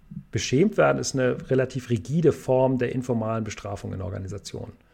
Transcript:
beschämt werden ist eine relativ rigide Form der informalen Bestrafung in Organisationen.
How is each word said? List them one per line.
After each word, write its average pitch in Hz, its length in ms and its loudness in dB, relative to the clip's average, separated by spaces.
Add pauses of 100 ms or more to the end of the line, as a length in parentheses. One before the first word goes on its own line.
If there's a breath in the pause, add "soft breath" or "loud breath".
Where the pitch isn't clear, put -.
(300)
beschämt 147 460 2
werden 139 220 4
ist 127 180 -4
eine 131 340 0
relativ 127 400 0
rigide 143 400 4
Form 131 480 2
der 120 140 -2
informalen 113 500 -2
Bestrafung 101 500 -8
in 95 100 -6
Organisationen. 98 720 -8 (220 soft breath)